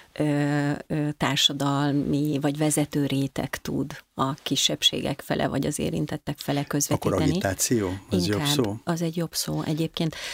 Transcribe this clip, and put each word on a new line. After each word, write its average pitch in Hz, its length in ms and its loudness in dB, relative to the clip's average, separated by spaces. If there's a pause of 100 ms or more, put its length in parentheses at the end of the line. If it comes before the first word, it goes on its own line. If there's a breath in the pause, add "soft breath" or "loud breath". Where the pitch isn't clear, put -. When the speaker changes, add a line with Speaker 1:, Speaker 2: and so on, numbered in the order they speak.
(120 loud breath)
Speaker 1:
ö, 147 580 2 (160)
ö, 151 300 -2
társadalmi 143 1200 2
vagy 147 180 0
vezető 151 480 2
réteg 135 500 -2
tud 147 460 -4 (120)
a 135 200 0
kisebbségek - 840 0
fele 147 280 0
vagy - 180 0
az 147 120 -2
érintettek 156 600 -4
fele 143 260 0
közvetíteni. - 500 0
Speaker 2:
Akkor 95 140 4
agitáció? 101 640 2 (180)
Az 90 160 2
jobb 101 120 0
Speaker 1:
Inkább 143 160 2 (100)
Speaker 2:
szó? 104 200 -2
Speaker 1:
az 170 180 -2
egy 165 140 -2
jobb 170 180 -4
szó 156 280 -2
egyébként. 160 520 -2 (200 loud breath)